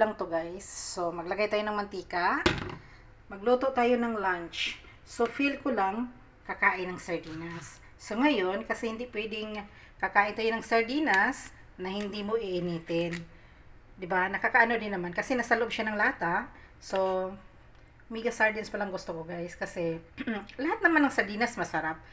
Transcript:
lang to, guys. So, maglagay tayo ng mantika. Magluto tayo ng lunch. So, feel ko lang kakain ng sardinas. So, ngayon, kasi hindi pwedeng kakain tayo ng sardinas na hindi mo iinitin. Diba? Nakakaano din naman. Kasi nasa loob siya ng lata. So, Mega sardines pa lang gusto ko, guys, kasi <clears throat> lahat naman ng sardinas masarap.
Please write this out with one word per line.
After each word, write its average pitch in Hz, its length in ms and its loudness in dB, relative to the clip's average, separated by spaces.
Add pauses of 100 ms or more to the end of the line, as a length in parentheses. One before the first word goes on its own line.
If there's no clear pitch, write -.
lang 214 160 4
to, 190 80 -4
guys. 170 400 -4
So, - 480 -4
maglagay 185 320 -2
tayo 208 160 2
ng 208 160 -2
mantika. 202 640 0 (880)
Magluto 247 400 2
tayo 240 320 4
ng 233 160 0
lunch. 175 640 -2 (240)
So, 233 240 0
feel 277 320 0
ko 285 80 -2
lang 214 400 0 (400)
kakain 185 400 0
ng 180 80 -6
sardinas. 165 800 -6 (240)
So, 214 160 -6
ngayon, 226 480 4
kasi 226 240 -4
hindi 226 160 -6
pwedeng 214 560 -6 (400)
kakain 202 320 4
tayo 226 160 0
ng 226 160 0
sardinas 226 880 4 (240)
na 185 160 -4
hindi 208 320 -4
mo 208 80 0
iinitin. 175 800 -2 (800)
Diba? 185 320 0
Nakakaano 226 560 4
din 214 80 -4
naman. 180 240 -4
Kasi 226 240 0
nasa 240 160 0
loob 226 160 4
siya 220 160 -2
ng 214 160 -2
lata. 208 480 0 (320)
So, 190 480 0 (840)
Mega 226 160 -2
sardines 214 400 2
pa 214 80 -4
lang 196 160 -2
gusto 185 160 -6
ko, 165 160 -6
guys, 175 320 -8
kasi 170 400 -2 (240)
<clears throat> 214 400 -6
lahat 392 240 2
naman 330 160 6
ng 269 120 4
sardinas 208 440 0
masarap. 160 400 -2 (160)